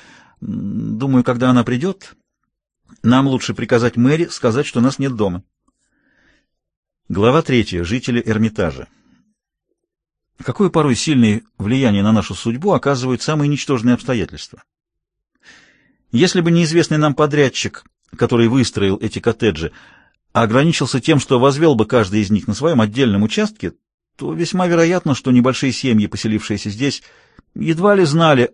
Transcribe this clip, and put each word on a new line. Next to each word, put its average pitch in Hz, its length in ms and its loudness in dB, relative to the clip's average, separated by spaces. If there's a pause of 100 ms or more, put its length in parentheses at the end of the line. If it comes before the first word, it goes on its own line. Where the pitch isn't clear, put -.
(400)
"М, 107 560 -8
думаю, 127 280 2
когда 127 260 0
она 123 140 4
придёт, 135 500 -6 (880)
нам 127 240 4
лучше 131 260 -2
приказать 117 440 -2
Мэри 143 300 2
сказать, 123 400 -2
что - 140 -2
нас 131 200 0
нет 135 160 -4
дома". 95 260 -2 (1700)
Глава 110 300 2
третья. 110 440 -2
Жители 120 380 -2
Эрмитажа. 107 640 -2 (1600)
Какое 180 240 0
порой 151 260 2
сильное 113 460 2 (160)
влияние 107 460 0
на 107 100 2
нашу 104 220 0
судьбу 131 380 -4
оказывают 127 500 -2
самые 151 260 -2
ничтожные 127 460 0
обстоятельства. 104 680 -6 (1500)
Если 175 300 2
бы 165 80 0
неизвестный 165 480 2
нам 151 160 0
подрядчик, 147 680 0 (320)
который 117 340 2
выстроил 107 500 0
эти 110 220 -8
коттеджи, 90 520 -2 (640)
ограничился 127 640 0
тем, 156 180 2
что 123 220 0
возвёл 143 360 4
бы 110 100 2
каждый 107 340 0
из 101 80 0
них 101 180 0
на 107 60 -2
своём 135 300 0
отдельном 107 400 0
участке, 208 500 -4 (440)
то 147 180 -8
весьма 170 320 -2
вероятно, 170 480 2
что - 160 -2
небольшие 123 420 2
семьи, 110 360 0
поселившиеся 107 600 -6
здесь, 123 340 -4 (520)
едва 165 400 0
ли 190 100 4
знали 151 500 2